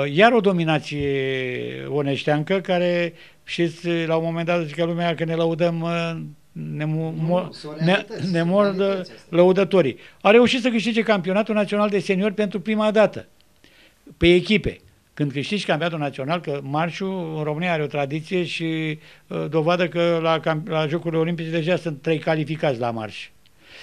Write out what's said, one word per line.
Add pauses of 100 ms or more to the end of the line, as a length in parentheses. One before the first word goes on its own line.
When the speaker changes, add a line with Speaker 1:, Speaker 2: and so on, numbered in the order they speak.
(120)
Speaker 1:
iar
o
dominație
oneșteancă
care, (320)
știți, (180)
la
un
moment
dat,
zice
lumea
că
ne
lăudăm,
uh, (360)
ne
mo-,
Speaker 2:
Nu,
Speaker 1:
mo-,
Speaker 2:
nu,
sunt
Speaker 1:
ne,
Speaker 2:
realități,
Speaker 1:
ne
Speaker 2:
sunt
Speaker 1:
mor
de
Speaker 2:
realități
astea.
Speaker 1:
lăudătorii. (240)
A
reușit
să
câștige
campionatul
național
de
seniori
pentru
prima
dată, (880)
pe
echipe. (360)
Când
câștigi
campionatul
național,
că
marșul
în
România
are
o
tradiție
și, (280)
uh,
dovadă
că
la
camp-,
la
Jocurile
Olimpice
deja
sunt
trei
calificați
la
marș. (540)